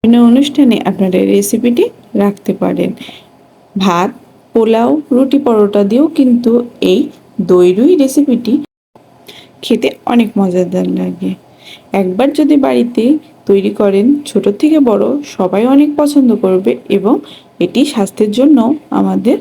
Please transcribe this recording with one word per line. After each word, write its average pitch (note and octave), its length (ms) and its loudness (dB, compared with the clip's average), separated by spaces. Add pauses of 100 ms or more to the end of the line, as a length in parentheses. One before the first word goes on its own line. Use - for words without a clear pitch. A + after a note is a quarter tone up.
বিভিন্ন A#3 140 4 (100)
অনুষ্ঠানে C4 480 2 (100)
আপনারা F#3+ 320 -2
এই F#3+ 120 0
রেসিপিটি A#3 560 0 (300)
রাখতে G3+ 380 -2
পারেন। F3+ 360 -4 (840)
ভাত, F#3+ 360 -2 (440)
পোলাও, A3+ 360 2 (200)
রুটি, C4+ 280 0
পরোটা G#3 440 0
দিয়েও A#3 220 0 (100)
কিন্তু A#3+ 360 2 (300)
এই F#3 180 2 (500)
দই F3+ 240 4
রুই B3 220 2
রেসিপিটি C4+ 580 0 (1080)
খেতে A#3+ 260 -2 (180)
অনেক A#3 320 0
মজাদার F3+ 500 -2 (100)
লাগে। F#3 340 -6 (640)
একবার G3 400 -2
যদি D4+ 240 2
বাড়িতে B3 460 0 (420)
তৈরি G3 280 0
করেন, G3+ 320 0 (200)
ছোট - 200 -4 (140)
থেকে D#4 200 2
বড় G#3+ 240 2 (320)
সবাই G3 300 -2
অনেক C#4 320 4
পছন্দ D4 380 2
করবে F#3+ 360 0 (180)
এবং G3+ 260 0 (440)
এটি F3+ 260 0
স্বাস্থ্যের G#3 460 -2
জন্য C4+ 260 4 (340)
আমাদের G3 500 0